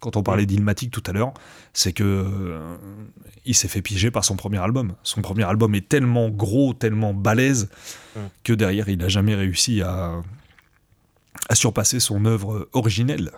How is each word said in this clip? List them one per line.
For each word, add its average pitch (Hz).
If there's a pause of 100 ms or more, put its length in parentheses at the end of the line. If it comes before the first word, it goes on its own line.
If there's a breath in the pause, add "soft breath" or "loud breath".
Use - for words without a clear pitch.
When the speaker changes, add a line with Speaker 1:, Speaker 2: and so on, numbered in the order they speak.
Speaker 1:
quand 117
on 104
parlait 98
Speaker 2:
Mm. -
Speaker 1:
d'Illmatic 104
tout 110
à 92
l'heure, 117 (400 loud breath)
c'est -
que, -
euh, 95 (680)
il 123
s'est -
fait 101
piéger 98
par 107
son 98
premier 98
album. 110
Son -
premier 98
album 107
est 98
tellement 120
gros, 110
tellement 110
balèze, 110 (480 loud breath)
Speaker 2:
Mm. 113 (240)
Speaker 1:
que -
derrière, 101
il 98
n'a 87
jamais 101
réussi 98
à, 90 (1300 loud breath)
à 113
surpasser 117
son 104
œuvre 107
originelle. 120